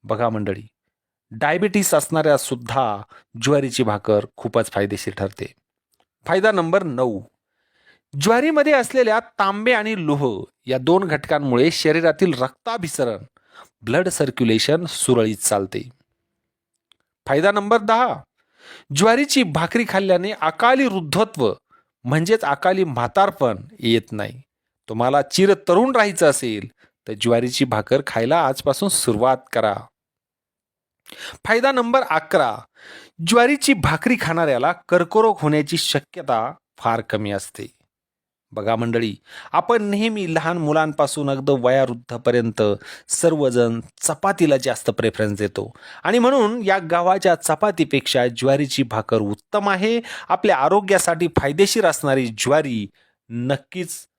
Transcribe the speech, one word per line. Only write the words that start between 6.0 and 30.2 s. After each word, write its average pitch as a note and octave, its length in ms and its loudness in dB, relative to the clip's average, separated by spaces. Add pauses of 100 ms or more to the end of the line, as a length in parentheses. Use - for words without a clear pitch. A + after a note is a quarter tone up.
फायदा F#3+ 260 2
नंबर F#3 320 0
नऊ, B2 380 -4 (1000)
ज्वारीमध्ये C#4+ 520 2
असलेल्या A#3 460 2
तांबे G#3 540 -2
आणि G#3+ 320 -2
लोह C#3+ 400 -2 (200)
या C3 120 -2
दोन E3+ 260 2
घटकांमुळे D3 680 0
शरीरातील E3 680 0
रक्ताभिसरण, C3 840 -6 (580)
ब्लड D3+ 280 0
सर्क्युलेशन C#3 760 0
सुरळीत A2+ 520 0
चालते. G2+ 520 -4 (1400)
फायदा D#3 240 2
नंबर G#3 260 0
दहा, A3+ 380 0 (800)
ज्वारीची A#3+ 480 4
भाकरी E3+ 440 0
खाल्ल्याने F#3+ 440 0
अकाली A#3+ 560 2
वृद्धत्व E3+ 680 0 (520)
म्हणजेच E3 360 2
अकाली F#3 420 0
म्हातारपण B2+ 760 0 (220)
येत A2+ 320 0
नाही. G#2+ 300 -10 (480)
तुम्हाला B2 320 2
चिरतरुण G3 760 2
राहायचं G3 340 2
असेल A2+ 380 -4 (400)
तर A2 140 -8
ज्वारीची A#2+ 440 0
भाकर B2 420 0
खायला C#3 380 0
आजपासून C3+ 440 -2
सुरुवात B2 480 0 (160)
करा. G#2+ 220 0 (1700)